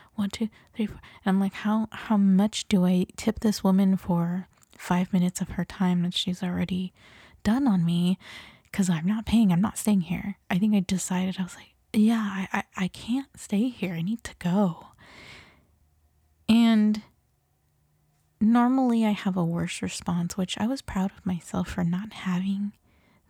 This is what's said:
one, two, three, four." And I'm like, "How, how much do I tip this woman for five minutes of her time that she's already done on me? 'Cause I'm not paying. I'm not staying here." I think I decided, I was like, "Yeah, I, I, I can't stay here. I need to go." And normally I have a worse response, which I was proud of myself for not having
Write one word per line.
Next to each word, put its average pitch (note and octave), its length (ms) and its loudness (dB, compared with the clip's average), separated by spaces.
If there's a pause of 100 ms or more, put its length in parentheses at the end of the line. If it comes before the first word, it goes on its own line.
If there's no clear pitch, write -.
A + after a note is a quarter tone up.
(160)
one, G3+ 140 -2
two, A3 200 -4 (240)
three, A3 120 -2
four." - 160 -10 (240)
And F#3+ 100 2
I'm G3 40 2
like, G3 140 -2
"How, G#3+ 380 -2
how - 260 -2
much G3 500 2
do F3+ 180 4
I F3+ 220 2 (100)
tip - 220 -2
this - 240 0
woman F#3+ 340 4
for F3 500 -2 (300)
five F3+ 340 -2
minutes F3+ 300 0
of F3+ 100 -6
her F3 140 -4
time F3+ 380 0
that F3 100 -2
she's - 300 -4
already F3+ 500 -4 (500)
done C4 240 2
on F#3 160 4
me? F3 340 2 (540)
'Cause F#3 180 0
I'm E3 160 0
not G#3+ 200 -2
paying. G#3+ 260 4
I'm E3+ 100 2
not - 160 -2
staying G3+ 240 2
here." F3+ 360 -6 (120)
I F3+ 100 0
think G#3 160 2
I G3+ 40 4
decided, F#3 600 -4
I F#3+ 40 -4
was - 120 -10
like, - 180 -20 (180)
"Yeah, A3+ 300 4
I, F#3+ 320 -6
I, G3+ 100 -4 (140)
I F#3+ 100 -2
can't C4 480 -6
stay G#3+ 340 -2
here. F#3 260 -6
I E3 60 -4
need G3+ 220 -4
to - 160 -16
go." F3+ 480 0 (1600)
And A3 540 4 (1400)
normally A#3+ 640 4
I G#3+ 60 2
have F#3+ 240 -2
a F3+ 80 0
worse E3+ 380 -4
response, F3 560 -4
which F#3 200 -4
I G#3 100 -2
was C4 140 -4
proud F#3+ 300 -4
of - 140 -20
myself F3+ 440 -6
for - 140 -4
not F3+ 300 -4
having G3 600 -4 (560)